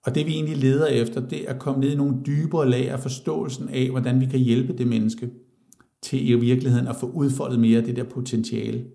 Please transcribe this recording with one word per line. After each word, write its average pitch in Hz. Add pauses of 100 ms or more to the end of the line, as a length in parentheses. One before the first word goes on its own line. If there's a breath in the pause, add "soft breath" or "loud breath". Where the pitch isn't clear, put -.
Og 127
det, 151
vi 160
egentlig 156
leder 135
efter, 123
det -
er 135
at 131
komme 135
ned 143
i 143
nogle 139 (100)
dybere 147
lag 127
af 131
forståelsen -
af, 131
hvordan 127
vi 131
kan 131
hjælpe 123
det 123
menneske 113 (760)
til 135
i 120
virkeligheden 120
at 120
få 123
udfoldet 135
mere 113
af 113
det 120
der 123
potentiale, 117